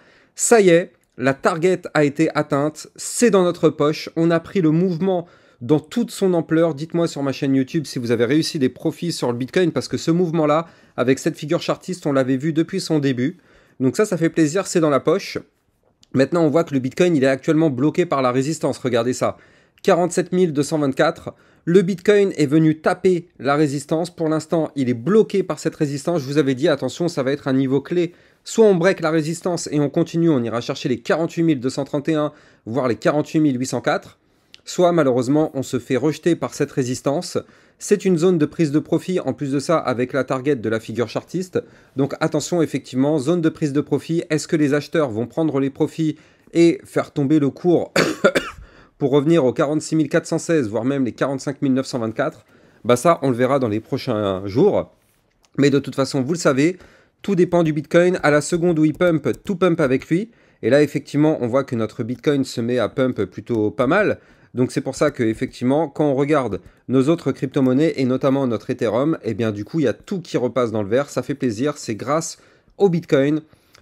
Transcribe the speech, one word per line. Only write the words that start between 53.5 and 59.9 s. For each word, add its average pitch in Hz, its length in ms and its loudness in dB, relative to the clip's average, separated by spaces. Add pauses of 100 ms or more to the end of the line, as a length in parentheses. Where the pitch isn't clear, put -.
dans 127 80 0
les 107 140 -2
prochains 107 640 -4
jours. 110 480 0 (640)
Mais 143 120 4
de 135 100 2
toute 135 160 -8
façon, 135 260 -2
vous 131 120 -4
le 170 60 -4
savez, 156 380 2 (440)
tout 202 140 -2
dépend 175 280 4
du 156 100 0
Bitcoin. 175 500 2
À 151 80 4
la 147 80 4
seconde 170 400 0
où 156 60 4
il 151 80 2
pump, 165 360 0 (140)
tout 196 140 -4
pump 170 240 2
avec 131 260 0